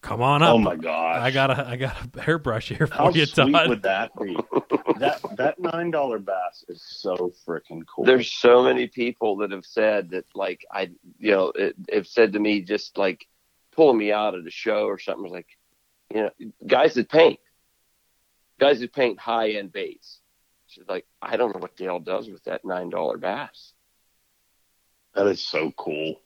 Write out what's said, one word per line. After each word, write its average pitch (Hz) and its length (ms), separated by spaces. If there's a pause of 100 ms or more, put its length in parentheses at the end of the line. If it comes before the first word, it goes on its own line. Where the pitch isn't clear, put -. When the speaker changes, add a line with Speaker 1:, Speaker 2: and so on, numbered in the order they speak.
Speaker 1:
Come 110 220
on 143 200
up. 165 120
Speaker 2:
Oh 113 40
my 92 180
gosh. 82 440
Speaker 1:
I 123 100
got 135 200
a, 131 180
I 120 80
got 127 200 (200)
a - 60
hairbrush 143 460
here - 180
for - 80
Speaker 2:
How - 160
Speaker 1:
you, 165 160
Speaker 2:
sweet 139 260
Speaker 1:
Todd. 160 160
Speaker 2:
would 113 140
that 98 280 (100)
be? 95 160 (640)
That, 143 220 (160)
that 135 240
nine 170 300
dollar 139 280
bass 92 500
is 87 140
so 90 500 (140)
freaking 82 400
cool. - 180
Speaker 3:
There's 123 260
so 120 340
many 127 240
people 117 500
that 101 140
have 95 140
said 104 440
that, 92 140 (100)
like, 95 380
I, 95 180 (280)
you 104 140
know, 95 220
it, 95 200 (180)
have 104 140
said 113 280
to 104 60
me, 104 220
just, 101 360
like, 95 280 (460)
pulling 139 260
me 107 140
out 107 220
at 85 120
a - 40
show 104 360
or 98 120
something, - 260
was 87 80
like, 90 140 (680)
you 110 100
know, 104 80 (360)
guys 127 280
that 113 160
paint, 160 280 (1200)
guys 139 220
that 120 120
paint 123 280
high-end 107 520
baits. - 480 (480)
She's - 200
like, 92 180 (160)
"I 110 140
don't 107 180
know - 60
what 90 160
Dale 92 220
does 98 320
with - 140
that - 200
nine 90 260
dollar 90 280
bass." - 540 (1400)
Speaker 2:
That 98 120
is 92 200
so 78 260
cool. 78 540